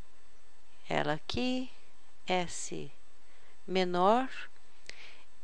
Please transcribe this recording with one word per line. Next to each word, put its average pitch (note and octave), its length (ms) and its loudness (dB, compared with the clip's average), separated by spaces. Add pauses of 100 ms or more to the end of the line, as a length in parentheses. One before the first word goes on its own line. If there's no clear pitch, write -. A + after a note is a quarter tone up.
(880)
ela D3 240 4
aqui, B3+ 560 0 (580)
S E3+ 640 0 (760)
menor, F#3 600 6 (1160)